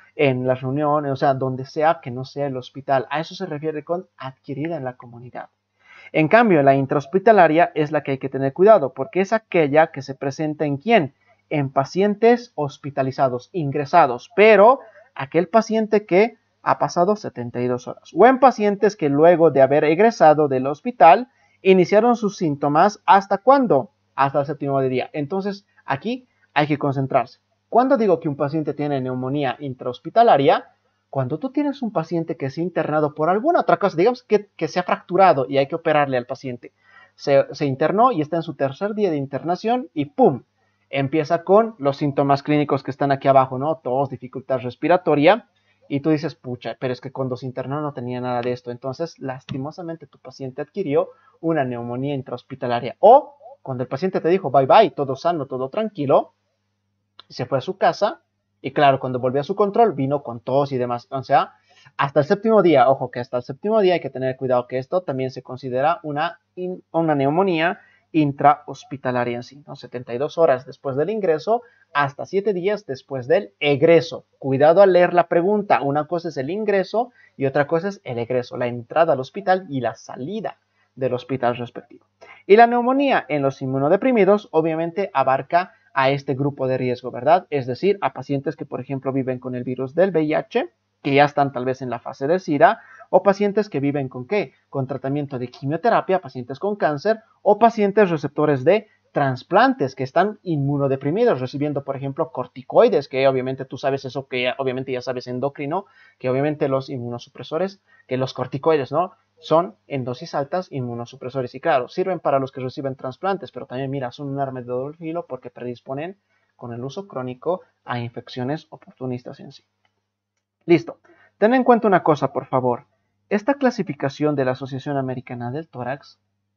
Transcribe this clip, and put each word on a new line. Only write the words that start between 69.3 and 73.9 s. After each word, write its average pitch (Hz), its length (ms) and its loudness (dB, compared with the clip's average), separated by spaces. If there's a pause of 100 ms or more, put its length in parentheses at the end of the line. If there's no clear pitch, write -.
en 123 60 -12
sí, 143 220 -20
¿no? 143 100 -18
Setenta 120 380 -14
y 120 40 -6
dos 147 200 -4
horas 139 280 2
después 131 320 -8
del 156 120 -2
ingreso 196 520 -2 (320)
hasta 143 320 -2
siete 202 280 -2
días 180 320 -4
después 131 420 -10
del 185 320 0
egreso. 147 680 2 (140)